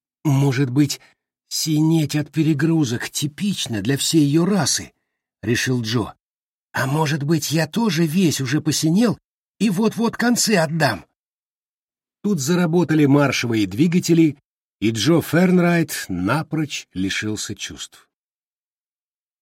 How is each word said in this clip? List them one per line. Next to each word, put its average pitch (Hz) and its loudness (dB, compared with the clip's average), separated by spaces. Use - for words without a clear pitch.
«Может 139 2
быть, 139 0
синеть 156 0
от 147 -4
перегрузок 156 0
типично 151 -4
для 131 -2
всей 160 2
её 147 2
расы», 165 -2
решил 120 -2
Джо. 110 -4
«А 131 -4
может 147 -2
быть, 147 -2
я 160 0
тоже 175 0
весь 160 0
уже 135 -2
посинел 165 0
и 214 2
вот-вот 214 0
концы 233 0
отдам?» 160 0
Тут 202 0
заработали 160 2
маршевые 127 2
двигатели, 165 2
и 107 0
Джо 127 2
Фернрайт 175 0
напрочь 139 -4
лишился 101 -6
чувств. - -16